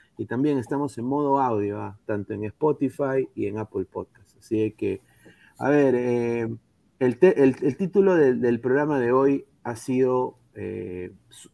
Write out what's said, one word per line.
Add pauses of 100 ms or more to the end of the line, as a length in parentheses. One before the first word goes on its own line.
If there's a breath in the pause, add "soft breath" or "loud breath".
(200 soft breath)
Y
también
estamos
en
modo
audio,
¿ah?
Tanto
en
Spotify
y
en
Apple
Podcasts.
Así
que, (560 soft breath)
a
ver,
eh, (440)
el
te-,
el,
el
título
del,
del
programa
de
hoy (180)
ha
sido, (160)
eh, (180)
so-,